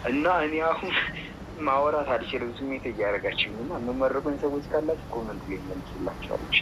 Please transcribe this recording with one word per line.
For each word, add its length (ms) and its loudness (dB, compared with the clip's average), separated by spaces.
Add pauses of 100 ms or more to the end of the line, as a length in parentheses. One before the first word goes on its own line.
እና 220 2 (120)
እኔ 240 2
አሁን 300 2 (680)
ማውራት 480 4
አልችልም። 460 0
ስሜት 320 -4
እያደረጋችሁኝ 720 0
እና 180 -4
የምመርቁኝ 600 2
ሰዎች 280 0
ካላችሁ 440 0
ኮመንት 340 -6
ላይ 180 -6
መልስላችኋለሁ። 1000 -4